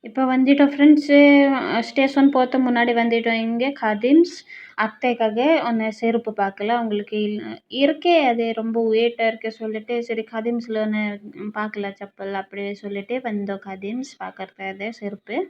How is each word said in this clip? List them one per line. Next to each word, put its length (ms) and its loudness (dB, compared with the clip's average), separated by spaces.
இப்ப 220 -8
வந்துட்டோம் 440 4
ஃப்ரெண்ட்ஸு, 480 6
ஸ்டேஷன் 480 2
போறதுக்கு 300 2
முன்னாடி 340 2
வந்துட்டோம் 460 0
இங்க 340 -2
கதிம்ஸ். 600 2
அத்தைக்காக 600 -2
ஒண்ணு 300 -2
செருப்பு 420 -2
பார்க்கல, 400 -2
அவங்களுக்கு 460 -4
இல்-, 240 -4
இருக்கே 380 0
அது 260 0
ரொம்ப 320 -4
வெயிட்டா 420 0
இருக்கு 260 -6
சொல்லிட்டு, 500 -8
சரி 240 -8
கதிம்ஸ்ல 560 -6
ஒண்ணு, 200 -2
ம், 200 -12
பார்க்கல 400 -8
செப்பல் 400 -14
அப்படியே 400 -10
சொல்லிட்டு 480 -8
வந்தோம் 420 -8
கதிம்ஸ் 540 -10
பார்க்கறதுக்காக 760 -12
செருப்பு. 460 -10